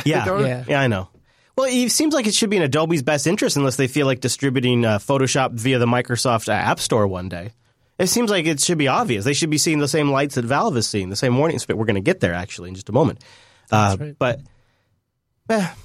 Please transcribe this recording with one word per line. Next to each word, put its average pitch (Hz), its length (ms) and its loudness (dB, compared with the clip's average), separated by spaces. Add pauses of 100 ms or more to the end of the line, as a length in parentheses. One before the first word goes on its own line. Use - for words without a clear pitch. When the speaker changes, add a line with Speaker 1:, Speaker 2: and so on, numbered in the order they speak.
Speaker 1:
Yeah. 143 180 2
Speaker 2:
ago? 98 220 0
Speaker 3:
Yeah. 127 220 -4
Speaker 1:
Yeah, 143 140 2
I 135 60 2
know. 95 220 -2 (480)
Well, 262 120 0
it 247 200 0
seems 302 240 0
like 269 120 0
it 208 80 0
should 226 160 0
be 208 60 0
in 180 80 2
Adobe's 151 400 0
best 147 240 0
interest 175 300 0
unless 135 180 0
they 135 120 0
feel 143 180 0
like 131 160 0
distributing, 123 640 0
uh, 107 140 2
Photoshop 131 520 0
via 123 260 0
the 120 80 4
Microsoft 120 600 0
App 104 320 0
Store 110 260 2
one 92 220 -6
day. 90 240 -10 (460)
It 180 100 0
seems 226 240 0
like 175 140 0
it 160 160 0
should 175 160 0
be 143 100 2
obvious. 131 380 0
They 143 80 2
should 156 160 0
be 151 80 0
seeing 151 220 2
the 147 100 0
same 147 200 2
lights 143 260 0
that 120 100 -2
Valve 147 320 0
is 110 100 0
seeing, 95 220 -4
the 95 80 -6
same 127 200 2
warnings. 147 280 0
But - 120 -2
we're 113 80 -2
gonna 107 140 0
get 101 220 0
there, 87 120 0
actually, 90 360 -10
in 92 60 -12
just 95 120 -16
a 101 60 -8
moment. 131 280 2 (480)
Uh, 107 280 4
Speaker 3:
That's - 40 -8
right. 147 160 -12
Speaker 1:
but, 123 220 -2 (1080)
eh, 208 180 0 (180)